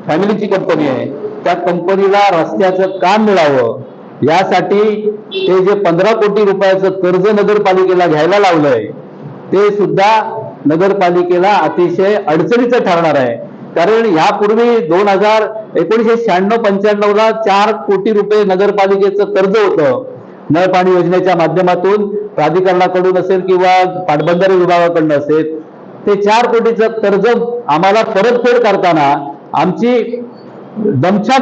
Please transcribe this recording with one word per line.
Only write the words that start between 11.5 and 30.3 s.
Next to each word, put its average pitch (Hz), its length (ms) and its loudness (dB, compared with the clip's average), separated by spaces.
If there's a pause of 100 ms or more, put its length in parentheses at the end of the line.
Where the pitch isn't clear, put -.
अतिशय 180 640 0 (100)
अडचणीचं 233 520 0
ठरणार 170 360 0
आहे. 120 360 -2 (240)
कारण 214 300 2
यापूर्वी 220 800 2
दोन 185 200 2
हजार, 208 360 2 (340)
एकोणीसशे 226 480 0
शहाण्णव 196 300 0
पंच्याण्णव 208 600 0
ला 220 160 2
चार 208 440 0
कोटी 196 360 -2
रुपये 208 320 0
नगरपालिकेचं 196 800 0
कर्ज 196 320 0
होतं, 156 460 0 (460)
नळपाणी 185 420 2
योजनेच्या 180 440 0
माध्यमातून 180 800 0
प्राधिकरणाकडून 180 1000 0
असेल 185 220 0
किंवा 185 460 2
पाटबंधारे 175 720 0
विभागाकडून 170 560 2
असेल, 151 480 -2 (480)
ते 202 80 2
चार 214 300 2
कोटीचं 226 420 0
कर्ज 202 400 0 (400)
आम्हाला 190 360 2
परतफेड 240 600 0
करताना 160 720 0 (200)
आमची 214 720 -2 (540)